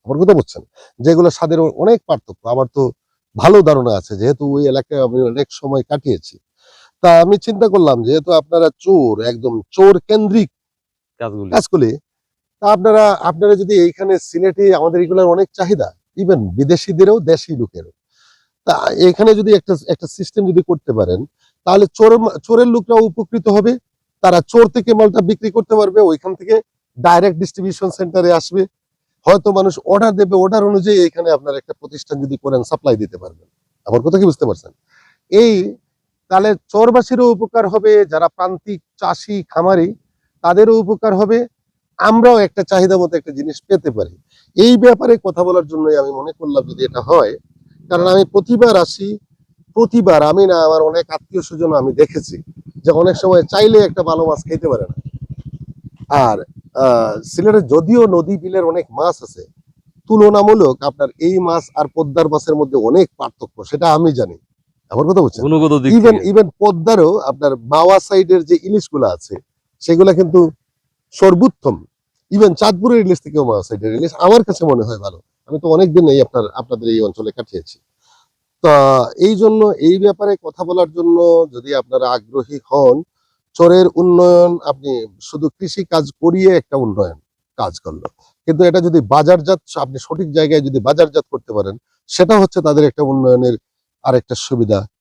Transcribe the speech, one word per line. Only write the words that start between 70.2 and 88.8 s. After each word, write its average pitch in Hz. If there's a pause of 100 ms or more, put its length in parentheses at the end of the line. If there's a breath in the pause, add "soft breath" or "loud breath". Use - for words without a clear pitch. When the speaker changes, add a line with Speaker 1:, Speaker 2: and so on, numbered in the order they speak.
Speaker 1:
সর্বোত্তম। 175 (480)
Even 202
চাঁদপুরের 214
ইলিশ 180
থেকেও 147
মাওয়া 107
সাইডের 110
ইলিশ -
আমার 208
কাছে 175
মনে 123
হয় 110
ভালো। 95 (280)
আমি 147
তো 165
অনেকদিন 165
এই 139
আপনার, 120 (100)
আপনাদের 120
এই 113
অঞ্চলে 107
কাটিয়েছি। - (840)
তা 156 (420)
এই 202
জন্য 214
এই 185
ব্যাপারে 202
কথা 170
বলার 175
জন্য 170
যদি 123
আপনারা 127
আগ্রহী 123
হন, 139 (520)
চরের 180
উন্নয়ন, 175
আপনি 135 (140)
শুধু 151
কৃষি 185
কাজ 160 (160)
করিয়ে 185
একটা 143
উন্নয়ন 98 (380)
কাজ 110
করলো, 80 (400)
কিন্তু 160
এটা 175